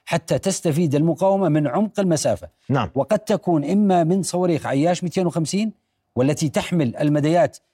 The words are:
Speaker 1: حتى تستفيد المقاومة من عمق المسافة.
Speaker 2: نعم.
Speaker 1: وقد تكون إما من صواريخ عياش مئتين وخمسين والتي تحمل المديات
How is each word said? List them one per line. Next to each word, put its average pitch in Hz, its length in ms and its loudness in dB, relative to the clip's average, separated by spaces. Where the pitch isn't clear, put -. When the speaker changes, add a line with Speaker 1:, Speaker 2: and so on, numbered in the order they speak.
Speaker 1:
حتى 165 340 -2
تستفيد 165 560 0
المقاومة 180 540 2
من 151 180 2
عمق 190 320 -2
المسافة. 143 480 0
Speaker 2:
نعم. 117 260 0
Speaker 1:
وقد 135 240 0
تكون 170 460 0
إما 190 380 2
من 175 200 0
صواريخ 175 420 -2
عياش 151 380 0
مئتين 180 240 -2
وخمسين 185 440 -2
والتي 143 340 0
تحمل 151 460 -2
المديات 147 600 2